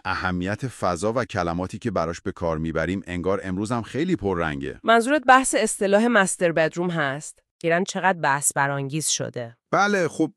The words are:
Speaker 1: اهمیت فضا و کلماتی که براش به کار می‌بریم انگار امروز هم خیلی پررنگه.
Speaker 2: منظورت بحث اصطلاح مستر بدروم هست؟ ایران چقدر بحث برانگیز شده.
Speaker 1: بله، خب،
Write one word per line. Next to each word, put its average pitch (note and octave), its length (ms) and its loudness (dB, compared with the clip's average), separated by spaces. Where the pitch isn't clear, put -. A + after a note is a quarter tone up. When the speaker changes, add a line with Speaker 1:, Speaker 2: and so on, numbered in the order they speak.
Speaker 1:
اهمیت F#2 640 -2
فضا G2 480 -2
و B2 80 0
کلماتی F2+ 540 -2
که A#2 120 -4
براش E2+ 300 -2
به F#2+ 120 -6
کار E2 260 -2
می‌بریم D#2+ 480 -2
انگار F2+ 380 -2
امروز F#2+ 280 -4
هم A#2+ 100 -2
خیلی D#3+ 340 -2
پررنگه. D#2+ 680 -4
Speaker 2:
منظورت A#3 400 4
بحث C4 340 6
اصطلاح G#3 480 2
مستر F#3+ 460 2
بدروم E3 380 0
هست؟ D3 480 -4
ایران E3+ 220 2
چقدر F#3 340 0
بحث C#3+ 360 0
برانگیز C#3 520 0
شده. A#2+ 500 -4
Speaker 1:
بله، F#3+ 380 2
خب، D#3+ 280 0